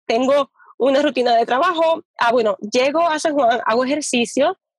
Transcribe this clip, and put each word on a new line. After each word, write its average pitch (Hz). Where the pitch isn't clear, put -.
tengo 262
una 269
rutina 254
de 233
trabajo. 320
Ah, 233
bueno, 214
llego 285
a 311
San 311
Juan, 240
hago 240
ejercicio, 277